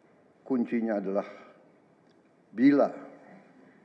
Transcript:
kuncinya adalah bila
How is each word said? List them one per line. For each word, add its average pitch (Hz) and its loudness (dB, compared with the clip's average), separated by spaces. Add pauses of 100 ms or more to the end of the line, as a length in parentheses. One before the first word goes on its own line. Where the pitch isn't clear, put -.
(420)
kuncinya 113 -4
adalah 95 -4 (1200)
bila 127 4 (960)